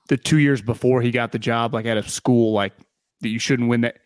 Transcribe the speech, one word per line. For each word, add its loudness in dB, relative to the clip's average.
the 0
two 0
years 4
before 0
he 0
got -2
the -4
job, -2
like, -4
at 0
a -2
school, 0
like, -2
that -6
you -4
shouldn't 0
win 2
that. -2